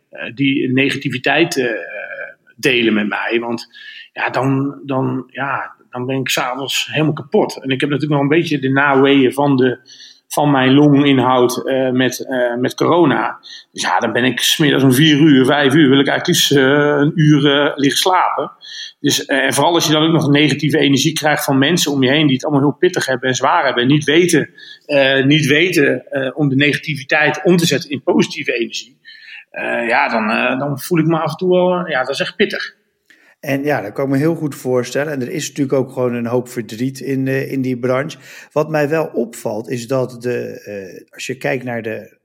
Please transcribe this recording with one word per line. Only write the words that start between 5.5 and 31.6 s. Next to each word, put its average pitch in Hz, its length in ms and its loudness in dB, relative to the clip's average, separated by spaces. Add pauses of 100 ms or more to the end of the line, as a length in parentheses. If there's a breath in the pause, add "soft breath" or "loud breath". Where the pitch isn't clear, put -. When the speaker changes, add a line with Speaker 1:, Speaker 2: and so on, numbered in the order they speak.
Speaker 1:
dan 123 160 -8
ben 135 100 -4
ik 131 120 -4
's - 100 -4
avonds 131 520 -4
helemaal 147 220 0
kapot. 147 500 -2
En 135 80 -4
ik 131 100 -2
heb 147 100 -2
natuurlijk 147 300 -2
nog 139 100 0
een 156 60 2
beetje 160 220 0
de 131 120 -2
naweeën 139 600 4
van 143 240 2
de, 127 220 2 (500 loud breath)
van 147 220 0
mijn 131 220 4
longinhoud, 131 920 4
eh, 131 240 0
met, 127 360 -2
eh, 123 300 -2
met 127 180 -4
corona. 131 640 0 (340 loud breath)
Dus - 100 -10
ja, 90 160 -2
dan 110 140 -2
ben 120 120 0
ik 123 160 -2
's - 180 0
middags 139 240 2
om 135 100 6
vier 147 260 4
uur, 139 260 6
vijf 139 300 2
uur, 151 140 6
wil 135 120 4
ik 139 80 0
eigenlijk 139 180 -2
liefst, - 260 2
eh, 147 460 4
een 147 160 2
uur, 151 320 4
eh, 143 280 2
liggen 139 240 0
slapen. 160 540 0 (480 loud breath)
Dus, 139 240 -2
eh, 135 200 0
en 135 80 0
vooral 147 220 2
als 165 120 2
je 151 60 0
dan 156 140 2
ook 165 60 2
nog 139 180 2
negatieve 147 480 2
energie 143 340 2
krijgt 147 320 0
van 135 140 0
mensen 151 340 2
om 139 100 0
je 127 80 4
heen 151 160 4
die 135 80 2
het 123 100 -2
allemaal 143 180 0
heel 143 160 0
pittig - 280 0
hebben 127 220 -2
en 123 60 0
zwaar 151 300 0
hebben 120 180 0
en 123 60 2
niet 151 160 2
weten, 156 460 2 (360 loud breath)
eh, 135 380 2
niet 143 220 4
weten, 143 640 2
eh, 135 240 -4
om 151 140 0
de 131 80 0
negativiteit 147 880 -2
om 180 120 4
te 170 100 2
zetten 143 240 -2
in 139 120 -8
positieve 165 500 -2
energie. - 460 -8 (520 loud breath)
Eh, 120 380 -6
ja, 131 200 0
dan, 110 220 -2
eh, 123 280 -2
dan 143 220 -6
voel - 180 -2
ik 156 80 2
me 165 120 2
af 156 120 -4
en 156 60 -8
toe 185 140 -2
wel, 180 380 2